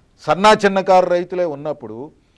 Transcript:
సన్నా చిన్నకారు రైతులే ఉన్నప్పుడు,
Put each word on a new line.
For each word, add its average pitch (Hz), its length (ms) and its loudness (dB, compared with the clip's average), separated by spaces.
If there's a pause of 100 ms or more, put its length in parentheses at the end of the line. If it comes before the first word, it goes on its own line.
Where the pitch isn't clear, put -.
(200)
సన్నా 190 320 2
చిన్నకారు 190 540 2
రైతులే 180 380 -2
ఉన్నప్పుడు, 143 680 -10 (260)